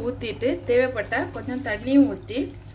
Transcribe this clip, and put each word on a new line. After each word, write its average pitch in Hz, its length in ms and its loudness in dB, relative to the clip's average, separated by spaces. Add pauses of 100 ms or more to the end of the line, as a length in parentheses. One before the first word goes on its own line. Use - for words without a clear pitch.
ஊத்திட்டு 240 420 -2 (200)
தேவைப்பட்ட 247 460 2 (220)
கொஞ்சம் 247 320 -6
தண்ணியும் 247 440 6
ஊத்தி 214 280 -6 (340)